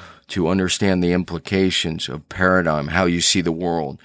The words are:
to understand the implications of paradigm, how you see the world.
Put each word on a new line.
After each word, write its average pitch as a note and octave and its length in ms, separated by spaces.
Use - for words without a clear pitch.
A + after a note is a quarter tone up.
to E2+ 180
understand F#2 560
the F2 80
implications F2+ 1000
of D#2 200
paradigm, F2 580
how F2 180
you F2 160
see F#2 200
the E2+ 100
world. E2 520